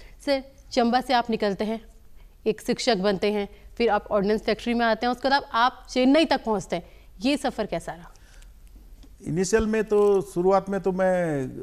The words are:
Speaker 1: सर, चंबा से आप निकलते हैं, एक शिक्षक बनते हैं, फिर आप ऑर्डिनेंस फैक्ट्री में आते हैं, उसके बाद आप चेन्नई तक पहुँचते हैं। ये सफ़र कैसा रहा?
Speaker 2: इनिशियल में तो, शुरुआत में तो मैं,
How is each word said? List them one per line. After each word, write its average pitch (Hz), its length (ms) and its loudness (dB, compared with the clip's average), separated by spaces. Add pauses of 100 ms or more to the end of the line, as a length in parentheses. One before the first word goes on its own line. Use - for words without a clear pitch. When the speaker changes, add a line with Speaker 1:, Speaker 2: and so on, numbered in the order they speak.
(260)
Speaker 1:
सर, 269 180 0 (280)
चंबा 240 280 2
से 247 140 -2
आप 240 160 2
निकलते 208 340 -2
हैं, 220 160 -4 (680)
एक 214 140 -2
शिक्षक 240 360 0
बनते 202 360 0
हैं, 202 160 -4 (280)
फिर 233 120 2
आप 208 220 0
ऑर्डिनेंस 208 300 0
फैक्ट्री 233 340 -2
में 233 120 0
आते 220 200 0
हैं, 247 60 0
उसके 247 160 -2
बाद 277 140 2 (100)
आप 247 380 0
चेन्नई 269 340 4
तक 285 200 0
पहुँचते 202 320 -2
हैं। 165 80 -8 (360)
ये 269 160 0
सफ़र 226 300 -4
कैसा - 260 -8
रहा? 170 180 -18 (1160)
Speaker 2:
इनिशियल 190 400 0
में 214 180 0
तो, 208 360 4
शुरुआत 190 480 0
में 196 120 -4
तो 190 120 -2
मैं, 180 500 0 (200)